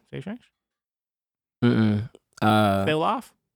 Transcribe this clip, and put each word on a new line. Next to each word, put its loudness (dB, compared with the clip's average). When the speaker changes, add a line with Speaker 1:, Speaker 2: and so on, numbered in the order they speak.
Speaker 1:
Stage -14
Range. -14
Speaker 2:
Mm-mm. 2
Uh, 2
Speaker 1:
Still -2
alive? -4